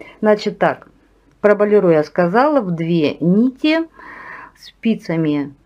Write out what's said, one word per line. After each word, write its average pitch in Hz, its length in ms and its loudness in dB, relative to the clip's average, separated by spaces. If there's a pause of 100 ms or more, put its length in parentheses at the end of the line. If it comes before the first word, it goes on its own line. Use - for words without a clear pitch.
(200)
Значит 214 380 0
так, 156 300 -2 (520)
про 208 140 4
болеро 202 380 2
я 151 100 4
сказала, 233 580 0
в 180 120 -4
две 165 480 -2
нити, 262 680 0 (720)
спицами 151 960 -4 (120)